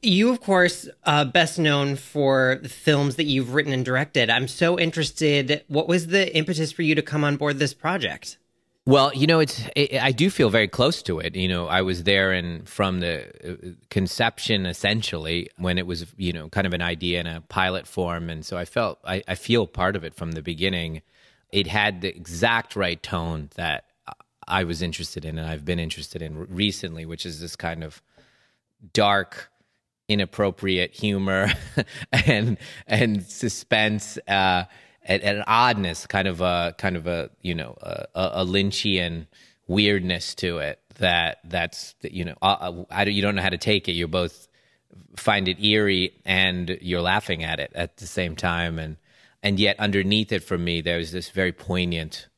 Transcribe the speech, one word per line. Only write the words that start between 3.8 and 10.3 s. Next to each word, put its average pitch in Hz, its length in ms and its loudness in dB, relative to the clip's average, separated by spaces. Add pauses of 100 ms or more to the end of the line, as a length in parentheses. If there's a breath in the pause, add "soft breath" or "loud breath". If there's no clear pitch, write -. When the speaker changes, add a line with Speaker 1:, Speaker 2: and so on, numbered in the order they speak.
Speaker 1:
directed. 127 460 2
I'm 127 180 2
so 175 300 2
interested, 151 920 0
what 151 180 0
was 170 200 2
the 180 280 2
impetus 156 380 0
for - 80 -8
you 156 140 2
to 147 80 2
come 147 220 -2
on 143 120 2
board 147 220 -2
this 139 160 0
project? 156 640 -4 (480)
Speaker 2:
Well, 135 280 6
you 139 120 2
know, 165 140 6
it's, 143 220 0 (140)
it, 135 260 0
I 135 100 4
do 151 180 4